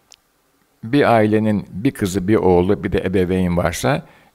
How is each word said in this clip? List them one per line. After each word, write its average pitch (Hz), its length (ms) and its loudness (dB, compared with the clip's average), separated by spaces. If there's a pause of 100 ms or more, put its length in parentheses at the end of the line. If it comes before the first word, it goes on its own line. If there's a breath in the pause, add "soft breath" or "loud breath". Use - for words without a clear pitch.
(840)
bir 117 300 2
ailenin 107 560 2
bir 113 220 -4
kızı, 92 360 -4
bir 110 80 4
oğlu, 90 480 2
bir 95 80 -4
de 95 140 -2
ebeveyn 92 520 -2
varsa 87 480 -2 (300 soft breath)